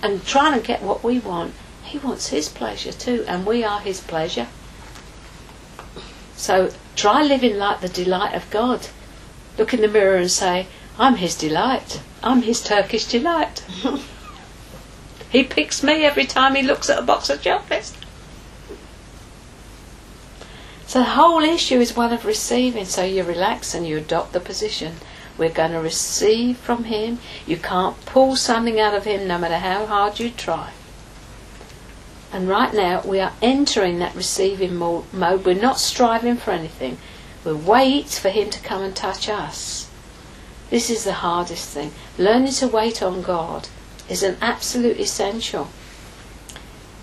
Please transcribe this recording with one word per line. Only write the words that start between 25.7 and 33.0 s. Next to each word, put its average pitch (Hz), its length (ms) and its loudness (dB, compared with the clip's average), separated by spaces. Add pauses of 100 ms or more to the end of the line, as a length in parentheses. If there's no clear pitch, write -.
receive 220 760 0
from 240 260 -2
him. 226 360 -4 (280)
You 175 80 -2
can't - 500 -4
pull 262 300 4
something 233 420 0
out 214 160 4
of 202 120 -2
him 196 200 -2
no 175 120 -2
matter 170 220 0
how 190 260 -2
hard 208 340 0
you 233 120 -2
try. 160 400 -6 (1600)
And 185 160 -2
right 220 240 4
now 185 320 2